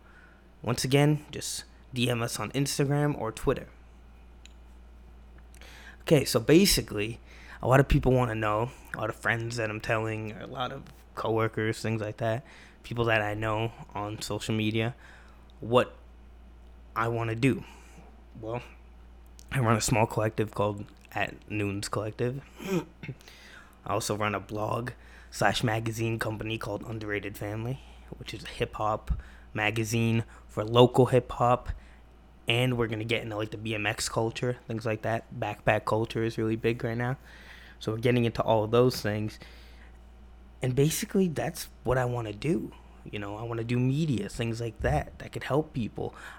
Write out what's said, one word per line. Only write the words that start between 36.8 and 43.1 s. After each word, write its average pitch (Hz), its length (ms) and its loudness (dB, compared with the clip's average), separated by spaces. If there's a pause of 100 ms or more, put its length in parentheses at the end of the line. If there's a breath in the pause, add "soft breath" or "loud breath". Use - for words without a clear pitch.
right 117 120 -4
now. 123 200 -2 (640 loud breath)
So - 140 -4
we're 110 60 -4
getting 120 280 4
into 113 160 0
all 110 220 4
of 107 60 -4
those 123 300 6
things. 107 380 -2 (1200 loud breath)
And 127 140 0
basically, 160 540 2
that's 127 400 -6 (140)
what 127 140 2
I 127 80 2
wanna 120 300 -2
do. 151 380 -2 (380)